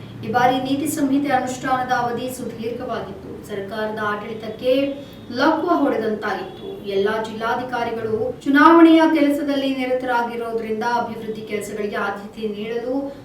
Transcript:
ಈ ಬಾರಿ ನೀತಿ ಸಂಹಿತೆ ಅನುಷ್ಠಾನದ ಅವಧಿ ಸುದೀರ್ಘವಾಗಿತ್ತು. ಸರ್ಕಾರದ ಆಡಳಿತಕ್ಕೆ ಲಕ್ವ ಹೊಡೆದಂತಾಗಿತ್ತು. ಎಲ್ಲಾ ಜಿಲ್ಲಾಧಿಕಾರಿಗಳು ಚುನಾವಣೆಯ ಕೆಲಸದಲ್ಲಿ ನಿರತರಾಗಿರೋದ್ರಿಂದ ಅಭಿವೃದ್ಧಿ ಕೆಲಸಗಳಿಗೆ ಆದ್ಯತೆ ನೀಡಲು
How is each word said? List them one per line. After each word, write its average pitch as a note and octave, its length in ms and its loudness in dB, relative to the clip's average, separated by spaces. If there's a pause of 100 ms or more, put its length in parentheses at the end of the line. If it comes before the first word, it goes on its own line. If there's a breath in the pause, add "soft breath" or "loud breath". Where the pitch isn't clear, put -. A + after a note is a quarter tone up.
(260 loud breath)
ಈ G#3+ 40 -4
ಬಾರಿ B3+ 260 4
ನೀತಿ C#4 300 0
ಸಂಹಿತೆ C#4+ 460 2
ಅನುಷ್ಠಾನದ B3+ 580 0
ಅವಧಿ A#3+ 380 -2
ಸುದೀರ್ಘವಾಗಿತ್ತು. A3+ 1200 -8
ಸರ್ಕಾರದ G#3+ 540 -6
ಆಡಳಿತಕ್ಕೆ G#3+ 680 -4 (600 loud breath)
ಲಕ್ವ D#4+ 360 2
ಹೊಡೆದಂತಾಗಿತ್ತು. G#3+ 1000 -2 (240)
ಎಲ್ಲಾ G#3+ 340 0
ಜಿಲ್ಲಾಧಿಕಾರಿಗಳು A3+ 1200 -4
ಚುನಾವಣೆಯ D#4+ 580 10 (120)
ಕೆಲಸದಲ್ಲಿ C#4 640 2
ನಿರತರಾಗಿರೋದ್ರಿಂದ A#3 1080 -2
ಅಭಿವೃದ್ಧಿ A#3 580 -4
ಕೆಲಸಗಳಿಗೆ G#3 540 -6
ಆದ್ಯತೆ G#3 520 -6
ನೀಡಲು A#3 760 -4